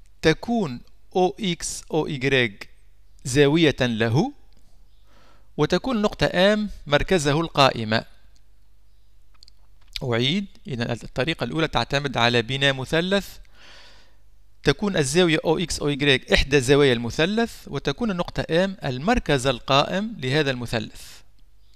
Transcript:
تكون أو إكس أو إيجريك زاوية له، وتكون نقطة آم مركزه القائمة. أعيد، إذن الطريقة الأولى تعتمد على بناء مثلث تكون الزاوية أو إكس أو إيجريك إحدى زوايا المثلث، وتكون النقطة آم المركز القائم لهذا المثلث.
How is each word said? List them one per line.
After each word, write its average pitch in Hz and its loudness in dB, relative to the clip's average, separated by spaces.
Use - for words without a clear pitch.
تكون 160 0
أو 185 2
إكس - -6
أو 160 0
إيجريك 127 0
زاوية 143 4
له، 120 2
وتكون 180 0
نقطة - 0
آم 202 2
مركزه 147 2
القائمة. 120 2
أعيد، 135 0
إذن 120 -4
الطريقة 131 -4
الأولى 151 -2
تعتمد 139 -2
على 120 4
بناء 135 0
مثلث 170 -2
تكون 190 0
الزاوية 160 2
أو 160 2
إكس - -4
أو 147 -2
إيجريك 139 0
إحدى 143 4
زوايا 139 4
المثلث، 165 -2
وتكون 151 -4
النقطة 175 -4
آم 185 0
المركز 143 0
القائم 151 0
لهذا 139 0
المثلث. 120 -6